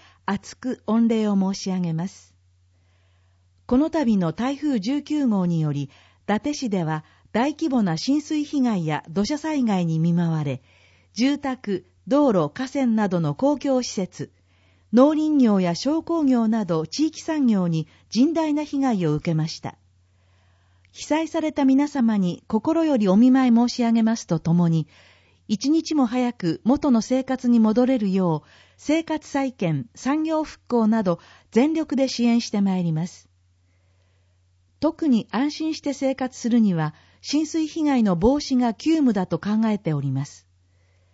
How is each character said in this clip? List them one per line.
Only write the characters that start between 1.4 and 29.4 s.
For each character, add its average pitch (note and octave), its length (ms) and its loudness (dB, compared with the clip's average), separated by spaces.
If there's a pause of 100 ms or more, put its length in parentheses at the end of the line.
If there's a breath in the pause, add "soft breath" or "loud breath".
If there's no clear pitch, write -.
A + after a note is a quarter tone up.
し F#3+ 180 -8
上 F#3 100 -4
げ E3+ 120 -2
ま E3 160 -4
す。 - 300 -20 (1300)
こ A#3+ 80 2
の D#4 140 2
度 C4 260 0
の E3+ 160 0
台 B3+ 240 -4
風 C#4 240 -2
十 C4+ 220 -4
九 D4 240 -2
号 G3+ 180 0
に E3+ 160 0
よ D3+ 120 -2
り、 C#3+ 100 -4
伊 C#3 80 -10 (340 soft breath)
達 G#3+ 300 -4
市 C4 160 -6
で F#3+ 140 -2
は D#3 200 -6 (280 soft breath)
大 B3+ 180 0
規 D#4 180 -4
模 B3+ 140 0
な F3 160 0
浸 C#4+ 240 -2
水 D4+ 200 -4
被 D4 200 -2
害 G#3 240 0
や D3+ 240 -4
土 F#3+ 160 -2
砂 D4+ 100 -4
災 D4+ 260 -2
害 G3 220 2
に D#3+ 140 0
見 E3+ 160 2
舞 E3+ 160 0
わ D#3+ 120 -2
れ、 C3+ 200 -6 (500 soft breath)
住 C4+ 240 0
宅、 B3+ 480 -6 (220)
道 C4+ 260 4
路、 E3 160 2
河 C4 180 -10
川 C4+ 200 -2
な A3 240 0
ど F3 100 0
の D3 140 -2
公 C#4 240 0
共 C4 240 0
施 - 100 -10
設、 - 400 -8 (600)
農 C#4 200 6
林 D#4 220 0
業 G#3+ 240 4
や F3 140 0
商 D4+ 280 -2
工 E4 220 -2
業 A#3+ 240 2
な A3 160 0
ど D#3+ 220 -2
地 D4+ 220 -2
域 - 140 -18
産 D4+ 240 -2
業 F#3+ 220 2
に D#3+ 200 -2 (220 soft breath)
甚 C4+ 220 2
大 D#4 220 0
な D4+ 100 -2
被 D4 140 -6
害 A#3 280 0
を D3+ 60 2
受 D3+ 200 -2
け - 20 0
ま D#3 120 0
し - 140 -10
た。 - 160 -12 (1160)
被 - 120 -16
災 D#4 240 -2
さ D#4+ 140 -4
れ D#4 100 -2
た D4 140 0
皆 C4+ 220 2
様 A#3 280 0
に F3+ 320 -2
心 D#4+ 380 0
よ D4 100 2
り G#3 100 0
お F#3 120 4
見 B3+ 120 6
舞 C4 200 4
い A3+ 40 4
申 A#3+ 140 4
し A#3+ 160 -4
上 A#3 80 0
げ A3+ 100 2
ま A3 140 0
す - 100 -12
と E3 120 0
と D#3+ 160 0
も F3 140 4
に、 D#3+ 200 0 (580 soft breath)
一 G#3+ 220 -4
日 D#4+ 260 0
も C#4 120 2
早 A#3+ 260 -2
く E3+ 320 -4
元 C#4+ 260 2
の A3+ 120 2
生 C4 200 -2
活 B3+ 280 -2
に A#3+ 100 6
戻 A3 240 4
れ C4 140 2
る G3+ 140 -2
よ F3+ 340 0
う、 - 20 -20 (300 soft breath)
生 D#4+ 260 -2
活 D#4 240 -6
再 C4+ 240 -4